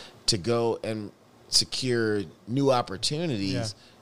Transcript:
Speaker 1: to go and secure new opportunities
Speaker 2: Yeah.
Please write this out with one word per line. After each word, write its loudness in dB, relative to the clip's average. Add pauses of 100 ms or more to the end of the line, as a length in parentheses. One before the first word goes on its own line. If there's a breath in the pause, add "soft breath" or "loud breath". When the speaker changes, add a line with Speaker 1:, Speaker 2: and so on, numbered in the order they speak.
(260 loud breath)
Speaker 1:
to 2
go 0
and -6 (380)
secure 2 (260)
new 4
opportunities 0
Speaker 2:
Yeah. -2 (360 soft breath)